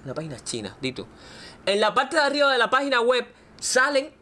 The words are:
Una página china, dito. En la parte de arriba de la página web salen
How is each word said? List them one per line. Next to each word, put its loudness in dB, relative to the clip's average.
Una -10
página -10
china, -10
dito. -8
En 2
la 2
parte 0
de 4
arriba 2
de 2
la 2
página 2
web 2
salen 0